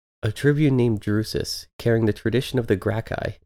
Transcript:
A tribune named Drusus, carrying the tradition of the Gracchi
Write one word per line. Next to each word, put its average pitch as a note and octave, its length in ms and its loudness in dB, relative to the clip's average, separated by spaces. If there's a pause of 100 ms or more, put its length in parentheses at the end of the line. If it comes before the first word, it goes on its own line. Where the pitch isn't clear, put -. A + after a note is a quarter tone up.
(240)
A A2 80 0
tribune C#3+ 460 2
named A#2 240 2
Drusus, - 680 -4 (100)
carrying A2+ 280 2
the G#2+ 80 2
tradition A#2 460 -2
of A2+ 80 -2
the G#2 100 2
Gracchi - 680 -4